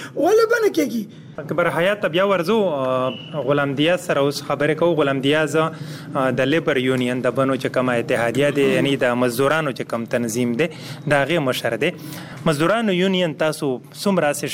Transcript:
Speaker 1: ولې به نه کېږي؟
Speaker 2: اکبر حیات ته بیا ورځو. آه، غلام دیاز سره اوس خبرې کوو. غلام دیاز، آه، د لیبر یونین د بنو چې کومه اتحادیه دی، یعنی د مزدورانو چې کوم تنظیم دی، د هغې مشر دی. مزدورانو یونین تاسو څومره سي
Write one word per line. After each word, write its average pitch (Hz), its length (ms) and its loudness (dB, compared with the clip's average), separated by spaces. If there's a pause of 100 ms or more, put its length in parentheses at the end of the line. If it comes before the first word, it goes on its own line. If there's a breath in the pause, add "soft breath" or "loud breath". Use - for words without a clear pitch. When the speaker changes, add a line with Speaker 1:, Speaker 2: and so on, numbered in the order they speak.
(240 loud breath)
Speaker 1:
ولې 427 260 6
به 466 140 4
نه 403 140 2
کېږي؟ 233 260 -2 (360 loud breath)
Speaker 2:
اکبر 165 320 -2
حیات 185 300 2
ته 196 60 -2
بیا 170 200 2
ورځو. 185 280 2 (160)
آه، 131 720 -2
غلام 143 320 2
دیاز 165 260 2
سره 147 220 0
اوس 139 160 -2
خبرې 147 380 0
کوو. 170 200 4
غلام 139 240 2
دیاز، 147 320 2
آه، 156 840 -2
د 131 140 2
لیبر 156 300 0
یونین 127 420 0
د 123 140 0
بنو 135 180 2
چې 123 180 -4
کومه 127 280 2
اتحادیه 123 560 0
دی، 143 40 4 (120)
یعنی 135 180 2 (100)
د 123 200 2
مزدورانو 139 500 0
چې 117 180 -8
کوم 117 140 -4 (100)
تنظیم 120 460 0
دی، 165 80 2
د - 440 -6
هغې 143 260 2 (100)
مشر 117 340 -2
دی. 165 80 0 (560 loud breath)
مزدورانو 180 520 2
یونین 180 440 2
تاسو 156 260 0 (340)
څومره 170 360 2
سي 147 160 -6